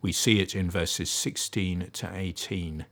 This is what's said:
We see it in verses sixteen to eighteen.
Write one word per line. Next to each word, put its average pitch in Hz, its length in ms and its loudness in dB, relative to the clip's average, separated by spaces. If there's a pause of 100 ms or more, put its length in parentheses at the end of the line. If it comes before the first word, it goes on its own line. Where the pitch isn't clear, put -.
We 95 100 2
see 107 280 6
it 95 160 0
in 92 160 0
verses 85 400 0
sixteen - 800 -2
to 87 200 -6
eighteen. 90 800 -4